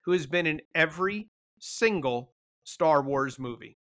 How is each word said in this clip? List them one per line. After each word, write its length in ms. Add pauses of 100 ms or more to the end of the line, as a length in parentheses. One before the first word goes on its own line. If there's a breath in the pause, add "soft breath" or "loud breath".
who 100
has 140
been 200
in 160 (120)
every 560 (300)
single 720 (320)
Star 360
Wars 380
movie. 380 (120)